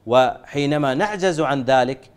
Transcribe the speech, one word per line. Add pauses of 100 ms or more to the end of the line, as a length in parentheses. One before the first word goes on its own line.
وحينما
نعجز
عن
ذلك